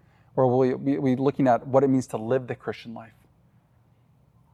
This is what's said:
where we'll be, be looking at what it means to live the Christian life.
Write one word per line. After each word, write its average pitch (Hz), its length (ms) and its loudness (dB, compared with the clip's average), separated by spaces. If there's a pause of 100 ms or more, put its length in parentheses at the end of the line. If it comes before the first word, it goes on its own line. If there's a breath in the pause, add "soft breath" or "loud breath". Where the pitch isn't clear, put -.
(340 soft breath)
where 131 120 2
we'll 127 300 2
be, 139 220 -2
be 131 180 0
looking 135 320 0
at 117 180 2
what 135 160 2
it 139 60 4
means 131 200 0
to 113 100 -6
live 120 280 -2
the 120 80 -10
Christian 113 380 -12
life. 113 220 -20 (1400)